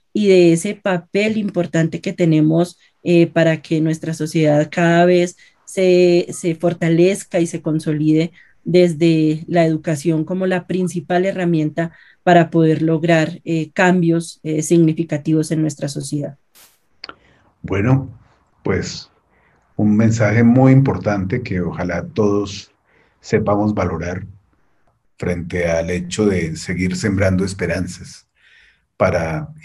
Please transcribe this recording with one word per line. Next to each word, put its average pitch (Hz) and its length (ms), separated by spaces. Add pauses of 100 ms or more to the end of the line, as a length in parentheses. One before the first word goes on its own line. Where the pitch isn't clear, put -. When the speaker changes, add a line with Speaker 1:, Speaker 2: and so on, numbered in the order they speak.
(120)
Speaker 1:
y 208 160
de 180 260
ese 202 220
papel 202 640
importante 170 640
que 190 120
tenemos, 160 680 (240)
eh, 170 240
para 165 340
que 160 200
nuestra 160 320
sociedad 156 580
cada 170 340
vez 180 300 (300)
se, 180 680
se 170 240
fortalezca 175 840
y 170 80
se 165 140
consolide 156 720 (320)
desde 160 840
la 170 180
educación 156 580
como 185 220
la 185 220
principal 180 580
herramienta 165 680 (320)
para 170 260
poder 160 320
lograr, 160 600
eh, 160 300
cambios, 170 680
eh, 156 180
significativos 160 880
en 156 100
nuestra 151 280
sociedad. 139 480 (1200)
Speaker 2:
Bueno, 107 480 (540)
pues - 460 (680)
un 107 220
mensaje 110 460
muy 131 280
importante 104 720
que 95 160
ojalá 87 480
todos 101 640 (480)
sepamos 107 540
valorar 90 520 (920)
frente 87 500
al 82 220
hecho 90 360
de 85 300
seguir 92 400
sembrando 95 480
esperanzas - 840 (680)
para 82 580 (120)